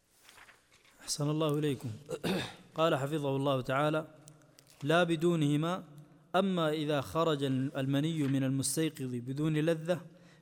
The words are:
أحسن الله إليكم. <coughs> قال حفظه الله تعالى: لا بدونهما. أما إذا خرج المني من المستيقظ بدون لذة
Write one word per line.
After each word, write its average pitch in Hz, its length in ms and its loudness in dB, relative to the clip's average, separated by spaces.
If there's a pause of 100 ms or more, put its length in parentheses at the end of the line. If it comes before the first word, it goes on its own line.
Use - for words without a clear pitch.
(1000)
أحسن 147 280 -2
الله 151 300 0
إليكم. 139 320 -2 (420)
<coughs> - 420 -8
قال 160 200 2
حفظه 139 400 -2
الله 135 260 0
تعالى: 151 600 -2 (600)
لا 160 200 4
بدونهما. 165 800 2 (520)
أما 180 340 2
إذا 151 320 0
خرج 160 420 0
المني 139 800 0
من 135 200 2
المستيقظ 135 720 -2
بدون 143 420 -2
لذة 160 480 0 (360)